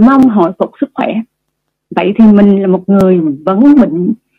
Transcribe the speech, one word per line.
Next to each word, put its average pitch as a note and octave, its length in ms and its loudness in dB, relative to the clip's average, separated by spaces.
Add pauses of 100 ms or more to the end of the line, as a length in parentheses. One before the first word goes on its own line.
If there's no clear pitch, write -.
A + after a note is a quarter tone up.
mong C4 240 2
hồi D4 300 0
phục - 120 -6 (100)
sức C#4+ 120 -6
khỏe. A#3 200 -6 (800)
Vậy F3+ 220 -2
thì A3 140 4
mình G3+ 300 2
là G3 60 -4
một F3+ 200 -2
người F#3+ 340 0 (240)
vẫn A#3+ 340 2
bệnh, F3+ 340 -2 (260)